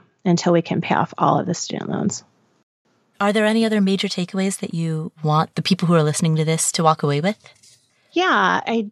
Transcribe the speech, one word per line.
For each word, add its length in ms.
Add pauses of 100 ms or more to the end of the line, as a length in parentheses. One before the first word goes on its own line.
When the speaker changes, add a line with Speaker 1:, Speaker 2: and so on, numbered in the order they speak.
(240)
Speaker 1:
until 300
we 80
can 180
pay 140
off 240
all 200
of 60
the 80
student 380
loans. 340 (960)
Speaker 2:
Are 140
there 100
any 220
other 160
major 260
takeaways 520
that 120
you 400 (100)
want 340
the 60
people 240
who 80
are 80
listening 340
to 100
this 260
to 100
walk 200
away 180
with? 180 (760)
Speaker 1:
Yeah, 540
I 240